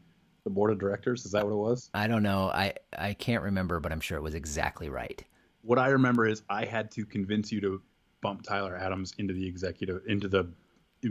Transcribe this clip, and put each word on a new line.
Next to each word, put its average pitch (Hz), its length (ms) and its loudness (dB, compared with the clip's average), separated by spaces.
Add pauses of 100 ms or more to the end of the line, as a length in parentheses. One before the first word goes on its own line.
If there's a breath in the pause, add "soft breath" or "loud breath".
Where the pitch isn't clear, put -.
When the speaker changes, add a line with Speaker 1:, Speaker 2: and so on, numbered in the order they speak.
(440 soft breath)
Speaker 1:
The 104 60 -4
board 101 200 4
of 101 80 2
directors? 101 460 -2
Is 95 80 -8
that 104 120 2
what 104 80 0
it 104 40 0
was? 117 380 0
Speaker 2:
I 104 120 0
don't 113 160 4
know. 98 280 2
I, 98 240 0 (240)
I 101 160 -2
can't 117 280 -2
remember, 90 380 0
but 78 120 -2
I'm 80 80 -2
sure 80 180 -4
it 73 40 -4
was 78 120 -4
exactly 76 560 -4
right. 64 320 -8 (400 soft breath)
Speaker 1:
What 120 160 4
I 131 100 4
remember 123 380 6
is 110 240 0
I 107 160 -2
had 110 260 -4
to 104 140 -6
convince 104 440 -2
you 104 120 -2
to 98 200 -2 (380)
bump 101 220 -4
Tyler 98 340 -2
Adams 95 400 -4
into 98 160 -2
the 92 140 -2
executive, 90 600 -4
into 101 220 0
the, 95 180 4 (640)